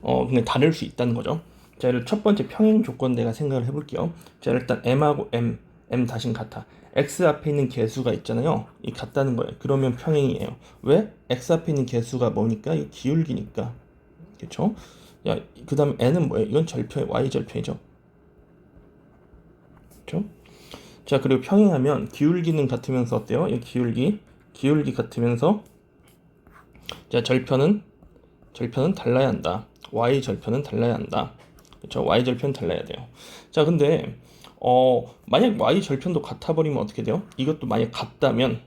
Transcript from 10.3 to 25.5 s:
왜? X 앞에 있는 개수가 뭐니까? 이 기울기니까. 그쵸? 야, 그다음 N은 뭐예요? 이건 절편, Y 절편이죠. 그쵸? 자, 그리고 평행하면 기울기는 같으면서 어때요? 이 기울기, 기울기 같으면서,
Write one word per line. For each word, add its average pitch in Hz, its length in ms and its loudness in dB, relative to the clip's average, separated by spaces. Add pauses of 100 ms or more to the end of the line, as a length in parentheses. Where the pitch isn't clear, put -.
왜? 196 300 4 (180)
X 123 220 0
앞에 165 180 0
있는 139 160 0
개수가 120 440 0
뭐니까? 110 440 -2
이 - 160 -4
기울기니까. 131 800 -4 (680)
그쵸? - 340 -2 (520)
야, - 120 -2 (280)
그다음 143 340 2
N은 151 280 2
뭐예요? 107 180 0
이건 151 200 2
절편, 127 420 -6
Y 127 220 0
절편이죠. - 480 -6 (2250)
그쵸? 185 200 -6 (840)
자, 139 140 2
그리고 135 220 2
평행하면 156 680 4
기울기는 160 580 2
같으면서 123 500 -2
어때요? 123 300 -2
이 123 140 -2
기울기, 123 580 0 (340)
기울기 143 420 0
같으면서, 120 680 0 (1500)